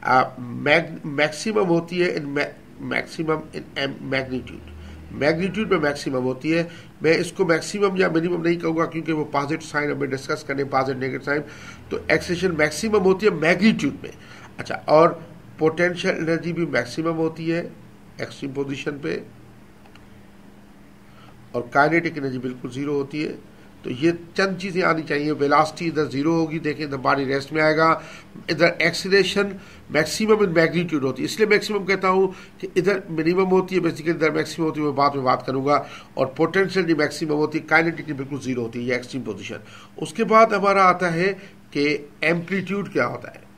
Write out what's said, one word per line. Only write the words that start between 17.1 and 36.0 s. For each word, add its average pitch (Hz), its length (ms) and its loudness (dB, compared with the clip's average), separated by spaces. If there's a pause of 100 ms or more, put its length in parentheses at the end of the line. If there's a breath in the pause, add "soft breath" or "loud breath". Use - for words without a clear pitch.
होती 160 360 -2
है 165 220 -4 (480)
extreme - 320 -8
position 139 380 -6
पे, - 320 -6 (2250 loud breath)
और 120 200 -4
kinetic 156 440 2
energy 135 200 -6
बिल्कुल 127 320 -8
zero 139 240 -4
होती 143 280 -4
है। - 300 -8 (320 loud breath)
तो - 60 -6
ये 135 220 0
चंद 185 460 -2
चीज़ें 180 240 -4
आनी 165 200 2
चाहिए। 147 280 -2
वेलोसिटी 147 560 2
इधर 151 180 0
ज़ीरो 139 280 0
होगी, 165 260 0
देखें, 147 260 -4
इधर 139 120 -6
body 139 280 2
rest 139 280 -2
में 156 100 2
आएगा, 156 400 4 (480 loud breath)
इधर 165 320 2
acceleration 190 760 2 (320 loud breath)
maximum 208 460 2
in 202 180 2
magnitude 165 480 2
होती 131 200 -2
है। 151 40 -4
इसलिए 214 220 2
maximum 202 360 2
कहता 190 240 0
हूँ 190 260 4 (260 loud breath)
कि 185 160 -8
इधर 190 340 2
minimum 165 340 2
होती 185 300 2
है, 180 60 4
basically 151 280 -2
इधर 156 220 2
maximum 156 380 -2
होती 147 120 -4
है, 151 60 0
मैं 143 80 0
बाद 139 200 4
में 139 100 -2
बात 127 220 2
करूँगा। 139 420 2 (280 loud breath)